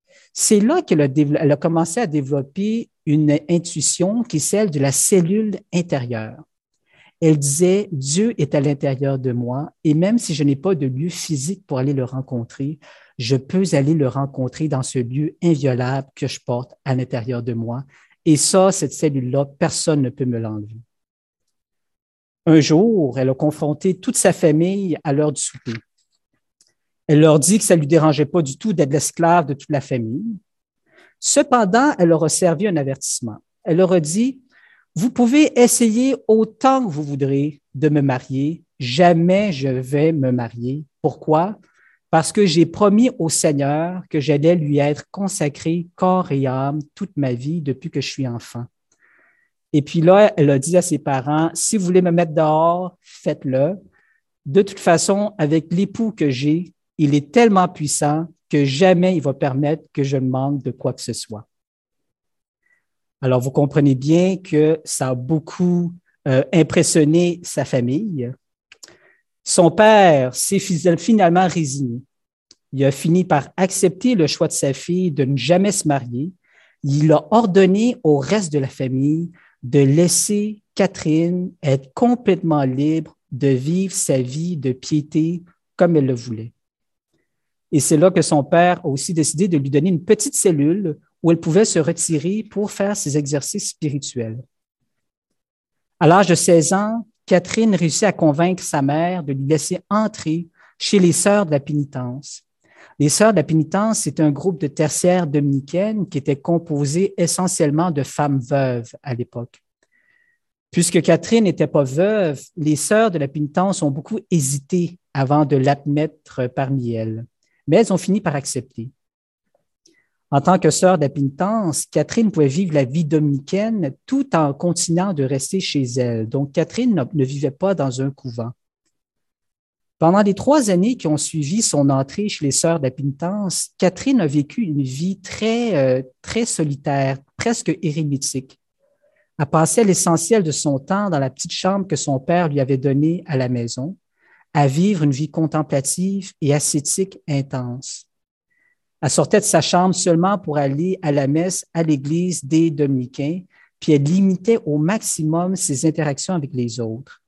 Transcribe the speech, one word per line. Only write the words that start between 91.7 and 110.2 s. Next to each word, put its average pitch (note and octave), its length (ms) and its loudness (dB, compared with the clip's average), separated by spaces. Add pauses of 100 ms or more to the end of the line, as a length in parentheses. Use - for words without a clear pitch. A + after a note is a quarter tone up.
retirer E3+ 720 -2
pour G3+ 220 -4
faire G3+ 240 -4
ses D3 220 -4
exercices D3 540 -4
spirituels. B2+ 720 -8 (1600)
À D#3 80 4
l'âge F#3 200 6
de F3 80 4
seize E3 360 4
ans, G#3+ 340 -2 (200)
Catherine G3+ 500 2
réussit E3 280 0
à F#3+ 100 2
convaincre E3+ 500 0
sa D3 180 -2
mère E3 420 -2
de C#3 100 -6
lui C3+ 140 -6
laisser D#3 320 -2 (100)
entrer G3+ 580 -4 (300)
chez - 220 2
les F3 120 6
Sœurs G3+ 340 2
de D3+ 60 -6
la C#3+ 80 2
Pénitence. C#3 840 -8 (560)
Les D3 100 2
Sœurs G#3+ 240 4
de F#3 40 0
la D3+ 60 4
Pénitence, F#3+ 560 0
c'est D#3+ 220 -4
un D3+ 100 4
groupe D#3 300 -4
de D3+ 60 -2
tertiaires E3+ 600 0
dominicaines D3 800 -2
qui D3 120 -8
était C#3 180 -2
composé E3 800 -2
essentiellement E3+ 760 0
de C#3 120 -4
femmes C#3+ 360 -2
veuves B2 520 -4 (120)
à C3+ 100 -8
l'époque. A#2 480 -12 (1080)